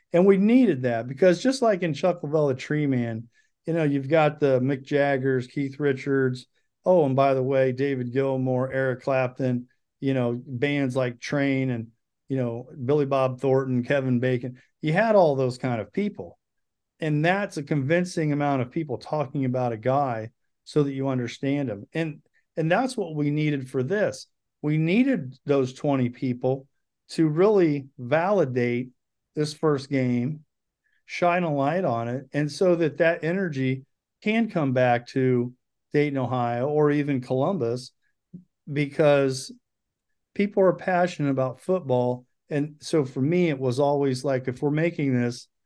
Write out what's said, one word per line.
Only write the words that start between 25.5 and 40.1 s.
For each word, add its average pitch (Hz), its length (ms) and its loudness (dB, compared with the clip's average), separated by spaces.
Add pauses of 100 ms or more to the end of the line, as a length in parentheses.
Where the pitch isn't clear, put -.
twenty 135 340 0
people 131 580 -4 (440)
to 160 180 2
really 165 580 2 (120)
validate 127 920 0 (460)
this 151 180 -4
first 139 340 -2
game, 131 520 -2 (640)
shine 175 380 0
a 151 100 -2
light 147 300 0
on 117 240 -2
it, 135 240 -8
and 147 180 -2
so 180 240 2
that 160 240 -2
that 165 240 2
energy 139 640 -2 (380)
can 220 280 0
come 143 220 0
back 123 360 2
to 127 440 0 (400)
Dayton, 147 260 0
Ohio, 123 500 -2
or 151 220 2
even 143 320 0
Columbus, 127 680 -2 (800)
because 139 800 2 (840)